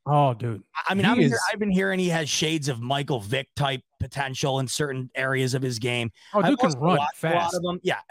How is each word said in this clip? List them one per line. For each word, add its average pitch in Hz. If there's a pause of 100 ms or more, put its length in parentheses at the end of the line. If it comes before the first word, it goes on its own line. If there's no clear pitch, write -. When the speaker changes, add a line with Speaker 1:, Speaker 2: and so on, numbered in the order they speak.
Speaker 1:
Oh, 143
dude. 110 (140)
Speaker 2:
I, -
I -
mean, 196
Speaker 1:
He 220
Speaker 2:
I'm 247
hear-, 170
Speaker 1:
is 117 (120)
Speaker 2:
I've 220
been 208
hearing 190
he 180
has 165
shades 156
of 120
Michael 135
Vick 123
type 135 (180)
potential 135
in 131
certain 131
areas 131
of 131
his 123
game. 120 (220)
Speaker 1:
Oh, 208
Speaker 2:
I've -
Speaker 1:
dude 269
can 254
Speaker 2:
also 139
Speaker 1:
run 160
Speaker 2:
watched 147
a 160
lot 165
Speaker 1:
fast. 170
Speaker 2:
of 170
them. 175
Yeah, 156 (140)